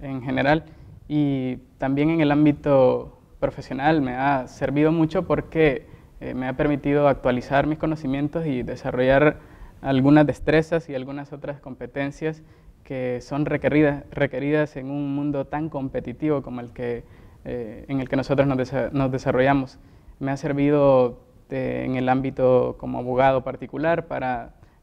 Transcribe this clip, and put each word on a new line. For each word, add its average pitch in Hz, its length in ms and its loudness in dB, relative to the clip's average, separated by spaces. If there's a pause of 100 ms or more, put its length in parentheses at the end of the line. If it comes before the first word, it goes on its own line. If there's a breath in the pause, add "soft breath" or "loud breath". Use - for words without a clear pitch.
en 135 200 -8
general. 135 420 0 (420 loud breath)
Y 139 520 -2 (200)
también 139 320 0
en 165 120 2
el 143 100 4
ámbito 139 880 4 (180)
profesional 139 640 0
me 127 140 -2
ha 131 340 0
servido 147 420 0
mucho 165 380 0
porque, 147 580 0 (340 loud breath)
eh, 127 140 -10
me 127 140 -4
ha 131 80 -6
permitido 147 500 2
actualizar 135 640 2
mis 151 100 -2
conocimientos 151 680 -4
y 127 200 -4
desarrollar 131 720 2 (440 loud breath)
algunas 139 440 6
destrezas 156 640 0
y 139 80 -8
algunas 139 360 -10
otras 143 280 -12
competencias 143 800 -8 (400 soft breath)
que 127 380 -6
son 143 260 -4
requeridas, 143 640 2
requeridas 143 640 -2
en 135 140 -10
un 143 240 -4
mundo 143 320 -4
tan 151 220 -6
competitivo 135 760 -4
como 123 200 -12
el 120 100 -16
que, 120 320 -8 (400 soft breath)
eh, 120 420 -10
en 139 140 -4
el 127 80 -6
que 143 80 -2
nosotros 139 320 2
nos 131 100 0
desa-, 127 320 -2
nos 135 220 -2
desarrollamos. 131 680 0 (400 soft breath)
Me 135 120 -6
ha 139 80 -4
servido, 139 840 2 (300)
eh, 127 340 -4
en 131 120 -4
el 127 120 -2
ámbito 127 720 2
como 127 220 -8
abogado 127 440 2
particular 143 640 -4
para, 123 480 -6 (280 soft breath)